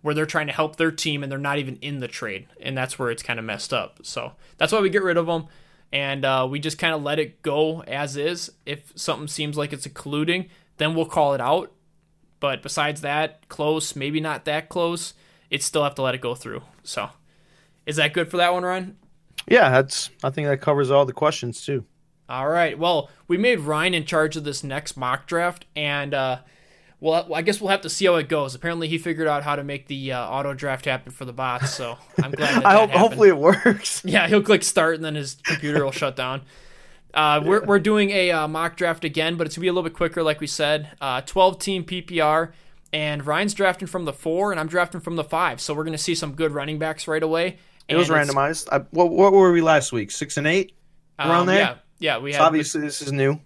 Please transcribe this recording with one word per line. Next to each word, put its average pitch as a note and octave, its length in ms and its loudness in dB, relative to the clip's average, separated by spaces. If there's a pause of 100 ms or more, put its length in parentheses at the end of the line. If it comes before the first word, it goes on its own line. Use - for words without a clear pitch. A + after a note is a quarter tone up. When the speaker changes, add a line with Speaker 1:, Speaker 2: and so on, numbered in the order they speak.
Speaker 1:
where D3+ 100 -2
they're D3+ 140 0
trying D3+ 220 -2
to C3+ 40 -8
help D#3 220 -2
their E3 160 0
team D3+ 320 -4
and C#3 80 -8
they're C#3 80 -6
not C#3+ 220 -2
even C3 160 -8
in C#3 240 -10
the B2 80 -8
trade, G#2 400 -10 (120)
and C3+ 160 -6
that's B2+ 220 -6
where A#2+ 140 -2
it's A#2 100 -8
kinda A2+ 200 -6
messed G#2+ 300 -8
up. A2 300 -6
So A#2+ 300 -10 (260)
that's A#3+ 140 0
why A3 80 2
we F#3+ 100 2
get F#3+ 140 0
rid F3 120 0
of E3 120 0
'em, E3 180 -4 (460)
and, C#3 320 -4
uh, C3 260 0
we C#3+ 80 -6
just D3+ 200 -6
kinda D#3+ 180 -2
let D3 240 -2
it - 220 -6
go D#3 440 -2
as C#3 300 -6
is. E3+ 340 -6 (160)
If C#3+ 300 -12
something D3 320 -6
seems D3 280 -6
like D3 160 -4
it's C3+ 140 -12
a C#3 40 -12
colluding, D#3 580 -4 (300)
then D#3+ 180 0
we'll D#3+ 100 0
call D3 260 2
it C3 80 -2
out. D3 300 0 (680)
But C3+ 200 -2
besides D3 420 -4
that, D3+ 460 -4
close, D3+ 460 -2
maybe D3 240 -6
not D#3 280 -6
that D#3 220 -4
close, E3+ 460 -4 (340)
it's C3+ 160 -4
still D3+ 200 0
have C#3+ 100 -2
to C3+ 80 -4
let C3 140 -2
it B2+ 40 -10
go B2 140 -4
through. A#2 280 -12 (200)
So - 280 -8 (760)
is D3+ 100 -6
that D3+ 180 2
good E3+ 180 0
for F3+ 60 -2
that F3 140 4
one, F3+ 120 -2
Ryan? F#3 320 -6 (500)
Speaker 2:
Yeah, G#3+ 220 6
that's, C3+ 400 2 (140)
I C3+ 80 -2
think D3 180 -4
that C#3 140 0
covers C#3+ 280 2
all C#3 140 6
the B2+ 80 -4
questions D3 540 -2
too. C#3 180 -4 (460)
Speaker 1:
All C3 180 -4
right. E3 300 0
Well, E3 320 0 (180)
we F3 80 2
made A3 240 2
Ryan D#3 320 0
in D#3+ 140 -2
charge D#3 300 0
of D3+ 80 -10
this C#3+ 200 -8
next C#3+ 320 -8
mock B2+ 300 -4
draft, F3 400 -4 (100)
and, C#3+ 380 -4
uh, C3 240 -2 (600)
well, D#3+ 360 0
I E3 80 -4
guess G#3 180 0
we'll G3+ 80 -4
have G3 140 2
to A#3 80 -10
see F#3+ 160 0
how F3 80 6
it D#3 160 0
goes. C#3+ 240 -2
Apparently, E3+ 340 -4
he E3 80 -2
figured D#3+ 320 -2
out D3 140 0
how D3 120 -2
to C#3+ 80 -6
make C#3 240 -10
the, C3+ 260 -8
uh, A#2+ 180 -4
auto C#3 240 -4
draft C3 320 -6
happen C3 260 -4
for C3+ 140 -14
the B2 80 -14
bots, B2+ 400 -4
so A#2+ 240 -10 (240)
I'm C3+ 80 -4
glad D3+ 240 0
that - 20 4
Speaker 2:
<laughs> A#3 100 2
I G3 60 10
Speaker 1:
that G#3+ 80 10
Speaker 2:
hope, G#3+ 100 4
Speaker 1:
happened. - 80 4
Speaker 2:
hopefully A3 300 8
it F3 80 8
works. F#3+ 680 4
<laughs> - 20 -4
Speaker 1:
Yeah, F#3 220 2
he'll G#3 140 4
click G#3 200 4
start, E3 320 2
and D#3 100 -8
then D#3 100 -4
his C#3+ 200 -6 (100)
computer D3 400 0
will C3+ 80 -2
shut C3+ 240 -4
down. C3 240 -4 (720)
Uh, D3+ 320 4
we're, G3 160 4
Speaker 2:
Yeah. G#3 60 -8
Speaker 1:
we're G3+ 140 4
doing G#3 320 2
a, F#3 180 2
uh, D#3 180 0
mock D#3+ 280 -4
draft E3+ 280 -2
again, D#3+ 320 -2
but E3 100 -2
it's D3+ 100 -10
gonna E3 60 -8
be F#3 60 0
a F3 40 0
little F3 160 -2
bit E3 80 -10
quicker, E3 260 -2
like D3+ 180 0
we D3+ 60 -6
said. D3+ 420 -2 (140)
Uh, C3 180 -2
twelve F#3 380 2
team F#3 260 -4
P F3+ 160 -8
P E3+ 200 -6
R, D#3+ 340 2 (400)
and D3+ 320 -4
Ryan's F#3 260 0
drafting F#3 360 0
from F3 180 -6
the C#3 80 -4
four, F#3 380 -2
and E3+ 60 -2
I'm D#3 100 -4
drafting E3+ 340 -2
from E3+ 140 -6
the D3+ 80 -2
five, E3 360 -2
so D3+ 140 -6
we're D#3 100 -4
gonna D#3+ 140 -6
see E3+ 160 -2
some D3+ 180 -6
good D#3 200 -2
running D3 260 -6
backs D#3 280 -6
right D#3 160 0
away. D#3+ 360 0 (280)
Speaker 2:
It D#3 100 0
was E3+ 120 4
Speaker 1:
And D#3+ 100 6
it's C#3+ 140 4
Speaker 2:
randomized. C#3+ 400 0
I, C#3 60 2 (140)
what, E3+ 180 6
what F#3+ 240 8
were F#3 180 10
we E3+ 80 6
last D#3 320 4
week? G#2+ 180 -4
Six - 280 -6
and D3 80 0
eight? F#3 260 2 (460)
Around E3 240 4
Speaker 1:
Um, F3+ 60 2
Speaker 2:
there? F#3+ 100 4
Speaker 1:
yeah, B2+ 160 2 (240)
yeah, C#3+ 200 0
we C#3 140 -6
Speaker 2:
So C#3+ 60 -2
Speaker 1:
had D3+ 80 8
Speaker 2:
obviously, D#3 340 2
this D3 220 -6
is C#3 100 -4
new. C#3 340 2